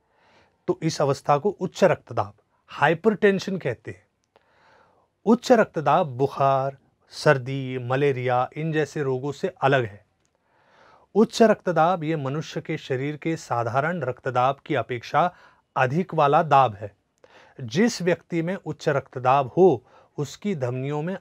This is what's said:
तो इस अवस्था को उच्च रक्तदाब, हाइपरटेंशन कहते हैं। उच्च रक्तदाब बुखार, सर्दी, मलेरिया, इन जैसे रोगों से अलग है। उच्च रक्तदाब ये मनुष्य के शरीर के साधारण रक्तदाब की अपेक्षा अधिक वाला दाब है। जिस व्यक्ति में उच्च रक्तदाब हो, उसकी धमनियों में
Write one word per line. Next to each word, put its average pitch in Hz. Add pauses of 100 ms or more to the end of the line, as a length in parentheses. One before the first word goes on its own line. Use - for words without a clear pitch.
(680)
तो 120
इस 160
अवस्था 143
को 196
उच्च 185
रक्तदाब, 117 (340)
हाइपरटेंशन 190
कहते 123
हैं। - (1200)
उच्च 233
रक्तदाब 170
बुखार, 135 (320)
सर्दी, 131
मलेरिया, 127
इन 160
जैसे 151
रोगों 135
से 175
अलग 135
है। 101 (1120)
उच्च 220
रक्तदाब 180
ये 160
मनुष्य 147
के 160
शरीर 143
के 160
साधारण 135
रक्तदाब 127
की 151
अपेक्षा 135 (440)
अधिक 139
वाला 151
दाब 135
है। 101 (640)
जिस 170
व्यक्ति 170
में 175
उच्च 156
रक्तदाब 131 (100)
हो, 165 (320)
उसकी 175
धमनियों 131
में 180